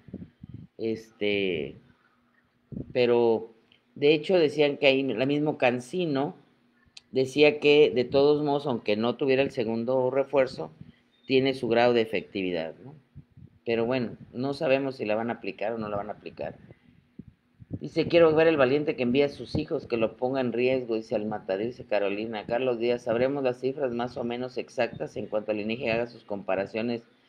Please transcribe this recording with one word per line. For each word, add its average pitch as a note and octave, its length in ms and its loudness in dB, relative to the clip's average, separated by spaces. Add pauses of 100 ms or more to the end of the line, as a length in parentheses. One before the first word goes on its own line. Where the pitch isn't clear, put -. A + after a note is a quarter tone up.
(800)
Este, G2+ 1040 -4 (1120)
pero, A#2+ 600 2 (440)
de C#3+ 180 4
hecho, E3+ 240 2
decían D3 380 2
que C#3+ 100 2
ahí, C3+ 160 4
la B2+ 240 -2
mismo D3 320 -2
Cancino C#3 800 -2 (720)
decía C#3+ 480 4
que, D3 320 6
de B2 140 2
todos D3 400 4
modos, C#3+ 220 0
aunque A2 300 -2
no A#2+ 200 0
tuviera C3+ 260 2
el C#3 80 -2
segundo A#2+ 640 -2
refuerzo, C3 600 -2 (540)
tiene C3 260 4
su C3 140 -6
grado A#2+ 280 4
de A#2 80 4
efectividad, F2+ 800 -4
¿no? C#3 100 -18 (720)
Pero A2+ 180 0
bueno, A#2 320 -4 (160)
no C3+ 220 -6
sabemos C3+ 420 0
si C3+ 80 -8
la G#2 120 -2
van A2+ 140 -4
a A2 40 -4
aplicar G2 380 -6
o A#2 60 -6
no G#2+ 100 -6
la G#2 80 -6
van G2+ 140 -6
a - 20 -8
aplicar. D#2 440 -12 (1200)
Dice, - 260 -4
"Quiero D#3+ 280 6
ver D#3+ 120 4
el E3 100 4
valiente C#3+ 380 2
que B2+ 80 -4
envía C3+ 240 2
a - 20 2
sus B2+ 280 -10
hijos, D3 300 -4
que A#2+ 100 -4
lo A2 200 0
ponga C3 240 -2
en B2 120 -2
riesgo", B2 420 0
dice A2+ 220 -4
Almata, G#2+ 400 -4
dice A#2+ 280 -6
Carolina. G#2 640 -2
Carlos A#2+ 320 -2
Díaz, A#2+ 240 0
"Sabremos B2+ 400 0
las B2+ 180 -2
cifras C3 320 -2
más B2 240 -6
o C3 60 -6
menos A#2+ 340 -6
exactas B2+ 600 -6
en G#2+ 100 -8
cuanto G#2+ 240 -4
el G#2+ 100 -4
inege A2+ 300 -4
haga A#2 160 0
sus A#2 180 -16
comparaciones G2+ 800 -4 (260)